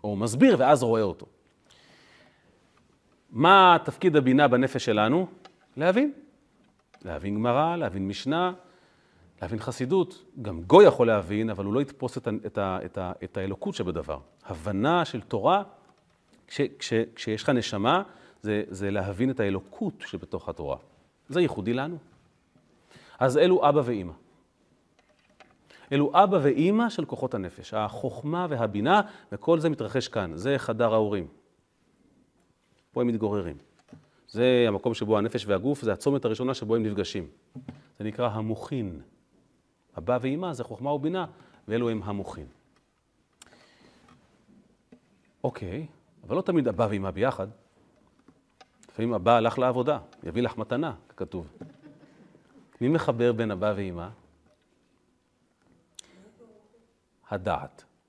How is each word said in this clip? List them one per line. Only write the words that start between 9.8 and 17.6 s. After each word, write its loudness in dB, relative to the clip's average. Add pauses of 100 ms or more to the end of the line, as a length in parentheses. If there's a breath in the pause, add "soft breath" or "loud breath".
גם -8
גוי 12
יכול 6
להבין, 0
אבל -6
הוא -2
לא 0
יתפוס -8
את -8
ה-, -2 (140)
את -8
ה-, -2
את -10
ה-, -6 (120)
את -10
האלוקות -6
שבדבר. -6 (260)
הבנה -2
של -10
תורה, 0 (840)
כש-, -6 (180)
כש-, -6 (220)
כשיש -6
לך 0
נשמה, 0 (380 loud breath)